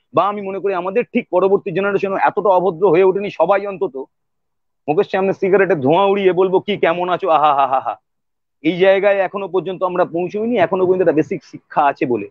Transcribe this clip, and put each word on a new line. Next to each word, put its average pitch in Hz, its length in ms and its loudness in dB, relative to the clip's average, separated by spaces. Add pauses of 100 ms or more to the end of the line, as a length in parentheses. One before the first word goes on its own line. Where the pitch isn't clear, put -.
(140)
বা 170 140 0
আমি 208 140 -6
মনে 196 180 -8
করি 196 140 -4
আমাদের 190 300 -4
ঠিক - 260 -6
পরবর্তী 190 420 2
জেনারেশনও 196 440 -2
এতটা 180 340 0
অভদ্র 180 400 2
হয়ে 170 140 4
ওঠেনি 190 260 0
সবাই 196 380 0
অন্তত। 165 360 -8 (840)
মুখের 160 160 0
সামনে 190 300 -2
সিগারেটের 190 480 2
ধোঁয়া 165 240 2
উড়িয়ে 196 280 2
বলবো, 185 260 2
"কি, 196 180 -4
কেমন 175 320 0
আছো? 180 200 -2
আহা 151 240 4
হা 139 140 2
হা 131 120 0
হা।" 113 160 -6 (640)
এই 175 160 0
জায়গায় 196 380 4
এখনো 196 320 -4
পর্যন্ত 180 360 -4
আমরা 180 220 0
পৌঁছইনি, 196 520 -4
এখনো 190 280 0
পর্যন্ত 185 160 2
একটা 165 100 2
basic 156 320 -2
শিক্ষা - 420 -4
আছে 139 200 0
বলে, 110 260 -4